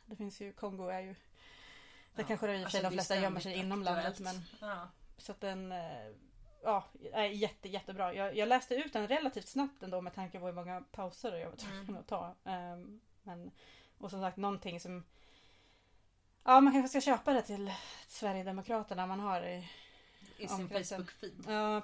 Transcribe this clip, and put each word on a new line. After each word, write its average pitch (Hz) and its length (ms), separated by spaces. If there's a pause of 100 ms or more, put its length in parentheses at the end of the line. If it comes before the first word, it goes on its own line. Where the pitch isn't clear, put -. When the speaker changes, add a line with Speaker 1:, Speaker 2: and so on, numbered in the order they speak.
Speaker 1:
det 220 100
finns 202 260
ju, 202 120
Kongo 190 340
är 185 120
ju, 190 80
där 190 80 (1000)
Speaker 2:
Ja. 214 120
Speaker 1:
kanske 214 200
det 202 100
i - 0
och 190 60
för 175 80
sig 202 80
Speaker 2:
Alltså, 185 100
Speaker 1:
de 180 60
flesta 185 180
Speaker 2:
det 196 60
är 190 40
Speaker 1:
gömmer 185 160
sig 185 120
Speaker 2:
ständigt 185 140
Speaker 1:
inom 196 180
landet, 175 220
Speaker 2:
aktuellt. 185 320 (220)
Speaker 1:
men 208 100
Speaker 2:
Ja. 180 180 (300)
Speaker 1:
så - 140
att - 100
den, 190 300
eh, 151 400 (520)
ja, 202 220 (280)
är 214 120
jätte, 202 440
jättebra. 185 440
Jag, 196 240
jag 214 120
läste 247 260
ut 294 180
den 208 140
relativt 233 400
snabbt 185 360
ändå 185 180
med 180 140
tanke 190 240
på 175 60
hur 180 80
många 180 280 (100)
pauser 190 440
jag 165 140
var - 80
tvungen 196 260
Speaker 2:
Mm. 190 140
Speaker 1:
att 185 100
ta. 180 280 (100)
Ehm, 180 540 (240)
men, 180 280 (460)
och 202 120
som 190 120
sagt, 185 160
någonting 190 420
som, 180 260 (1400)
ja, 262 180
man 277 120
kanske 262 160 (120)
ska 277 100
köpa 262 220
det 247 80
till 202 300 (360)
Sverigedemokraterna 190 1000
man 190 140
har 196 220
i 175 280 (680)
Speaker 2:
I 208 100
sin 202 140
Speaker 1:
omkretsen. 185 460
Speaker 2:
Facebook-feed. - 460
Speaker 1:
Ja, 214 300